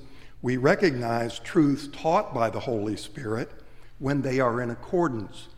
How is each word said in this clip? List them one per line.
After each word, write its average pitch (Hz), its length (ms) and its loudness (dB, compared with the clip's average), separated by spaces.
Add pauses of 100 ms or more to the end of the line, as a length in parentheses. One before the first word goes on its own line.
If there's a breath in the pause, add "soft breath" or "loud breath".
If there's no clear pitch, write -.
(400 loud breath)
we 127 160 0
recognize 123 840 2
truths 143 540 4
taught 180 400 2
by 117 160 2
the 107 120 -4
Holy 107 360 -2
Spirit 120 540 -6 (480 soft breath)
when 139 240 0
they 131 180 2
are 123 220 4
in 120 80 -2
accordance 123 880 -2